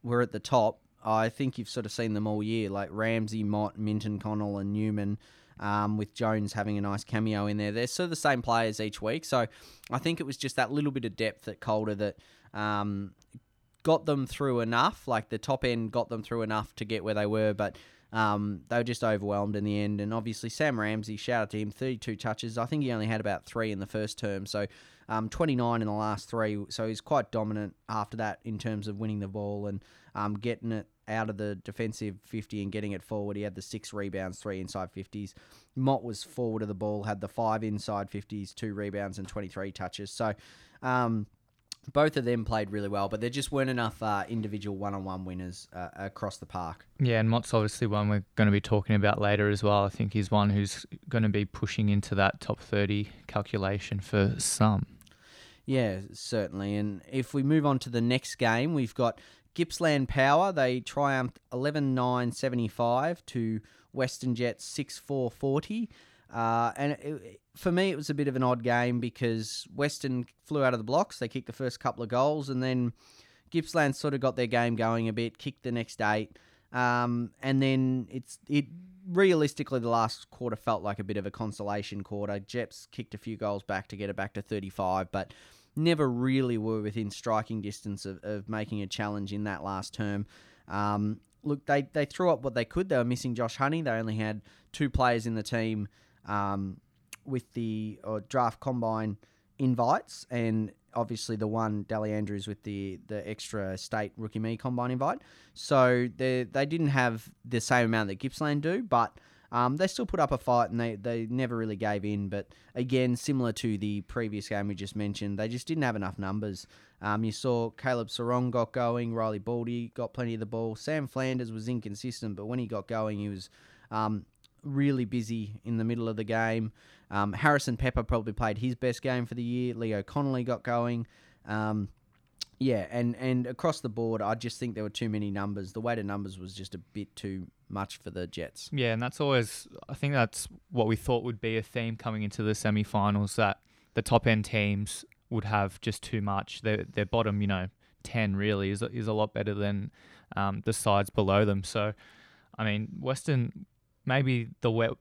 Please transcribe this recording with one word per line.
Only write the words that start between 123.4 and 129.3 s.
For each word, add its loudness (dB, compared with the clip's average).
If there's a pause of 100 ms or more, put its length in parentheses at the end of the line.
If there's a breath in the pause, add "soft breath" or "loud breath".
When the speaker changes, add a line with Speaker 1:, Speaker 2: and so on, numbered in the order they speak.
Speaker 1:
um, 0 (400)
really 2
busy -4
in -2
the 2
middle 0
of -4
the -4
game. 0 (380 soft breath)
Um, 2
Harrison 4
Pepper 0
probably 0
played 0
his -2
best -2
game 0
for -8